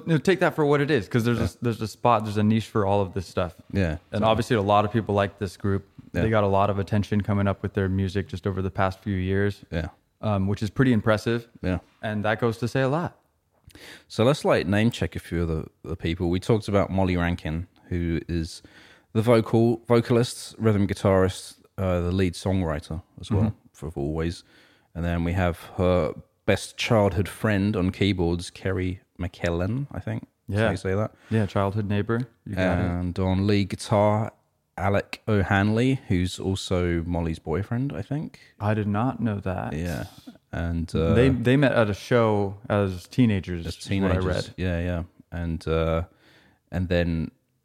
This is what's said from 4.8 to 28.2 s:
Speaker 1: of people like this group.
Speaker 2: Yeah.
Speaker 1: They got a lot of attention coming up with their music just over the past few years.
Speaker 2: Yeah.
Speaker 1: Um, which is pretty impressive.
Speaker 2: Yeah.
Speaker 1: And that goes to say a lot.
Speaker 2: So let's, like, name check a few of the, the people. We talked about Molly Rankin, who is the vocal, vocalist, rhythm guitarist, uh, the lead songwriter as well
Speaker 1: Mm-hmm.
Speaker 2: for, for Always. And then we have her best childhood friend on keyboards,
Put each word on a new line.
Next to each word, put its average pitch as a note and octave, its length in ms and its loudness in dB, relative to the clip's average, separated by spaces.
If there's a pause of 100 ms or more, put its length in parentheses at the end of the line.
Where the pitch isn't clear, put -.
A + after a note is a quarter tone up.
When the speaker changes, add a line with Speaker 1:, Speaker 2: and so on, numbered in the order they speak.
Speaker 1:
of G#2 80 -4
people G#2 220 0
like G2+ 240 0
this F#2+ 180 -6
group. G2 300 -2 (260)
Speaker 2:
Yeah. F2 100 0
Speaker 1:
They A2 80 2
got G#2+ 140 4
a G2+ 40 2
lot G2 220 4
of G2 80 -2
attention G2+ 420 0
coming G2+ 260 0
up G2 160 -2
with G2 120 -6
their G2 140 0
music F#2+ 400 -2
just F#2 180 -8
over F#2+ 160 -2
the F#2 80 -4
past F#2+ 300 -2
few G2+ 160 -4
years. G2 540 -2
Speaker 2:
Yeah. D#2+ 180 -4 (340)
Speaker 1:
Um, G2+ 240 0
which G2+ 160 -2
is G#2 80 -2
pretty C3 220 2
impressive. A2+ 540 0 (160)
Speaker 2:
Yeah. F#2 160 0 (240)
Speaker 1:
And G#2+ 220 -4
that G#2+ 160 0
goes A#2 180 0
to A#2+ 100 -2
say C3+ 120 -2
a C3+ 80 2
lot. D#3 300 -4 (920)
Speaker 2:
So - 160 0
let's, C#3 220 2
like, A2 200 2
name G#2 240 4
check - 240 -4
a - 40 -10
few E2+ 240 -4
of E2 60 0
the, D#2+ 180 -4 (180)
the E2 120 -8
people. E2+ 340 -2
We F#2 100 0
talked G#2+ 280 0
about G2+ 220 2
Molly F#2 280 2
Rankin, E2+ 480 -2 (240)
who E2+ 360 -2
is E2 360 -6 (500)
the A2 80 0
vocal, A2+ 680 4
vocalist, A#2+ 720 2
rhythm G#2 280 2
guitarist, F#2+ 680 2 (200)
uh, F#2 240 0
the F2 120 -2
lead F#2+ 200 2
songwriter E2+ 680 -4 (180)
as - 100 -12
well G#2 120 2
Speaker 1:
Mm-hmm. G#2+ 140 0 (180)
Speaker 2:
for, D2+ 160 -10
for - 100 -8
Always. D#2+ 420 -4 (520)
And E2 100 -6
then E2+ 200 0
we E2+ 100 0
have F2+ 240 0 (180)
her F2+ 380 2 (320)
best - 320 -2
childhood G2+ 500 2
friend G2+ 480 0
on F#2 140 0
keyboards, F2+ 600 -2